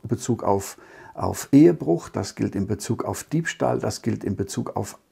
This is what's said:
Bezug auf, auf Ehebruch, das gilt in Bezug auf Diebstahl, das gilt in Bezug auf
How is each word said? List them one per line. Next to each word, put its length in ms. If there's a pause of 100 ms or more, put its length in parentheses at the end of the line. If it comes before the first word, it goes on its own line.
Bezug 400
auf, 340 (360)
auf 380
Ehebruch, 580
das 260
gilt 200
in 120
Bezug 360
auf 220
Diebstahl, 540
das 220
gilt 220
in 120
Bezug 400
auf 220 (140)